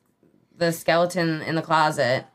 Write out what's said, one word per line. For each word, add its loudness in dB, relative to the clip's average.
the 0
Skeleton 0
in -4
the -2
Closet, 0